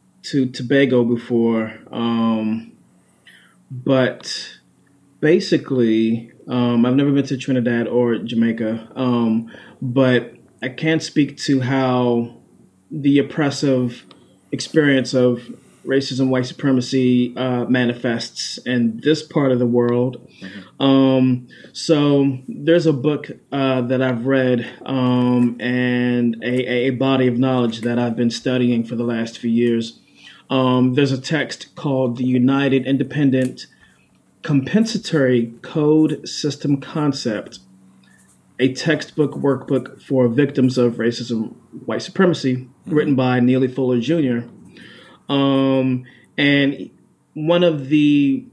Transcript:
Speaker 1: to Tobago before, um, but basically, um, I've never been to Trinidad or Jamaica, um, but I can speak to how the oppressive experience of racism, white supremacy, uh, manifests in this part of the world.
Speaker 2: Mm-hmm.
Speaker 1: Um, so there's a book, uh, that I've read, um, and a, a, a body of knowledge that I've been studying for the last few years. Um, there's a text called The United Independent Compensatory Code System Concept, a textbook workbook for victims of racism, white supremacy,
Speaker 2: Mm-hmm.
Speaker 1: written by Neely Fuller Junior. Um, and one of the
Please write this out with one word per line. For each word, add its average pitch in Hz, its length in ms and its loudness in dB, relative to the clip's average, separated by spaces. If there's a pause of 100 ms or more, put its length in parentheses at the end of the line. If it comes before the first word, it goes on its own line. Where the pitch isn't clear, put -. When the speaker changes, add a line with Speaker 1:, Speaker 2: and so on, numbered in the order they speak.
(240)
Speaker 1:
to 135 240 0
Tobago 127 560 2
before, 117 680 0 (180)
um, 113 800 -2 (1000)
but - 840 -2 (600)
basically, 120 1120 0 (160)
um, 120 380 2
I've 127 100 2
never 143 160 2
been 139 140 2
to 143 120 -6
Trinidad 120 500 -2
or 120 300 2
Jamaica, 113 760 -2
um, 120 560 0 (300)
but 127 520 0 (280)
I 120 80 -6
can 160 300 -2
speak - 400 -2
to 135 220 0
how 123 760 0 (540)
the 143 280 0
oppressive 135 840 -2 (460)
experience 139 600 0
of 123 280 2 (440)
racism, 135 420 0
white 127 180 0
supremacy, 127 920 0
uh, 127 280 -2
manifests 120 920 -2
in 117 420 -2
this 151 220 0
part 139 280 0
of 123 80 2
the 123 60 2
world. 120 600 0 (140)
Speaker 2:
Mm-hmm. - 420 -10
Speaker 1:
Um, 131 640 2 (260)
so 143 640 2 (100)
there's 156 380 0
a 160 80 4
book, 143 340 -2 (240)
uh, 135 320 0
that 127 180 -2
I've 123 240 -2
read, 127 440 0 (160)
um, 123 720 2
and 123 840 0
a, 123 280 -2
a, 123 160 0
a - 40 2
body 131 360 2
of 120 120 0
knowledge 123 420 0
that 120 160 -2
I've 120 180 -2
been 120 140 0
studying 123 540 0
for 120 120 -8
the 120 80 -4
last 113 340 -4
few 120 120 -4
years. 117 500 0 (500)
Um, 127 460 2
there's 139 180 2
a 127 80 -4
text - 540 -6
called 131 420 -2
The 127 80 -4
United 131 600 2
Independent 131 800 0 (800)
Compensatory 135 1200 0
Code 156 640 2
System 143 540 -2
Concept, - 800 -4 (1000)
a 131 140 2
textbook 151 580 -2
workbook 131 720 -4
for 127 260 0
victims 131 500 2
of 120 180 2
racism, 113 600 -4 (300)
white 113 160 -4
supremacy, 160 560 0
Speaker 2:
Mm-hmm. - 380 -10
Speaker 1:
written 147 200 2
by 127 240 2
Neely 127 280 2
Fuller 127 320 0
Junior. 123 500 -2 (800)
Um, 135 800 0 (340)
and 143 500 0 (460)
one 170 280 2
of 147 260 0
the 147 640 2